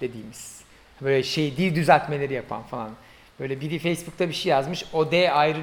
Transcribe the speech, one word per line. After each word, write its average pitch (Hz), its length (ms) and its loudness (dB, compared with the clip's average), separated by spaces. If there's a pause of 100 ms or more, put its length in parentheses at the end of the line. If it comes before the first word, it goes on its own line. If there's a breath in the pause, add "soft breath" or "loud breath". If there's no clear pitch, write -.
dediğimiz. 113 540 -10 (460 soft breath)
Böyle 135 220 2
şey, 143 340 -2
dil 175 180 2
düzeltmeleri 147 580 4
yapan 113 300 -6
falan. 113 260 -8 (500 soft breath)
Böyle 135 220 -6
biri 156 180 -4
Facebook'ta 170 500 -2
bir 151 40 -6
şey - 160 -2
yazmış. 135 440 0
"O 156 180 2
D 175 200 4
ayrı 151 320 2